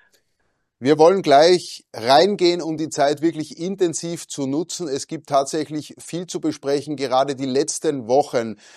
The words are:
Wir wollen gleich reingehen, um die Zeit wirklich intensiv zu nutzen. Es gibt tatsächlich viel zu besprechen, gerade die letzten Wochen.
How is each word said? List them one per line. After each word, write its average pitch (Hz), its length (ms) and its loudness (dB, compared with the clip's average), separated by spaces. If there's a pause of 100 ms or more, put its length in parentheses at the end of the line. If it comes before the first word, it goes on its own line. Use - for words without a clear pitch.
(800)
Wir 135 200 2
wollen 180 220 6
gleich 151 640 4 (100)
reingehen, 175 680 2
um 160 140 -6
die 151 140 -6
Zeit 143 320 -2
wirklich 156 360 -4
intensiv 170 680 -6
zu 139 200 -6
nutzen. 165 420 -6
Es 135 180 -8
gibt 160 220 -12
tatsächlich 147 680 -4
viel 175 300 -10
zu 175 140 -8
besprechen, 147 560 -4
gerade 135 400 0
die 135 80 -6
letzten 135 640 -2
Wochen. 123 480 0 (200)